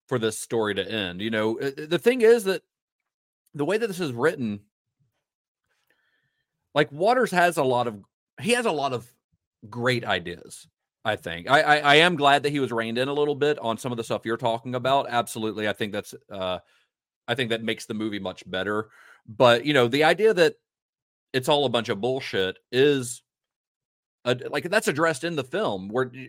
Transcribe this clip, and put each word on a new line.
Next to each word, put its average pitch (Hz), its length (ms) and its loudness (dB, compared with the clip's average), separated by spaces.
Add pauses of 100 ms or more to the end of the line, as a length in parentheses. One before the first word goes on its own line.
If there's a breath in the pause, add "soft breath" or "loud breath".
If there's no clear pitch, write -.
for 127 100 -2
this 110 200 -2
story 107 360 -2
to 95 140 -4
end. 95 320 -4
You 113 100 -4
know, 110 300 -2
uh, 139 160 -4
the 156 220 -4
thing 247 240 2
is 226 220 6
that 185 180 -4 (920)
the 143 100 -4
way 196 140 0
that 233 100 -2
this 180 120 -8
is 147 120 -4
written, 120 480 -2 (2250)
like, 147 180 2
Waters 220 400 2
has 175 240 4
a 151 80 2
lot 123 240 2
of, 104 140 -10 (380)
he 196 120 0
has 240 140 0
a 190 60 0
lot 139 200 -2
of 123 180 -8 (580)
great 120 360 -2
ideas, 90 640 -6 (360)
I 107 120 -2
think. 85 340 -10
I, 147 120 6
I, 147 160 4
I 143 180 4
am 170 200 6
glad 139 280 4
that 147 60 0
he 147 100 -2
was 120 120 -2
reined 113 260 -2
in 131 100 0
a 143 60 -4
little 147 200 0
bit 143 240 0
on 113 200 -4
some 123 140 -6
of 117 60 -8
the 117 60 -4
stuff 107 200 -4
you're 113 120 -4
talking 120 380 -4
about. 131 340 0
Absolutely. 110 600 -4
I 101 40 -2
think 104 200 -6
that's, 101 220 -8 (160)
uh, 92 280 -6 (680)
I 117 60 0
think 120 160 -4
that 113 120 -4
makes 113 240 -6
the 113 80 -8
movie 107 260 -4
much 92 300 -12
better. 101 400 -4 (360 soft breath)
But, 120 400 4
you 147 80 0
know, 123 140 4
the 143 160 2
idea 190 300 4
that 170 220 4 (760)
it's 127 160 -2
all 147 160 4
a 127 60 2
bunch 113 180 -2
of 101 120 -2
bullshit 113 580 -2 (140)
is 131 500 2 (1040)
uh, 127 100 2 (160)
like, 147 200 -4
that's 214 180 2
addressed 160 360 0
in 170 120 -4
the 131 80 -4
film 107 440 -4
where 123 240 -2
y-, 131 160 -16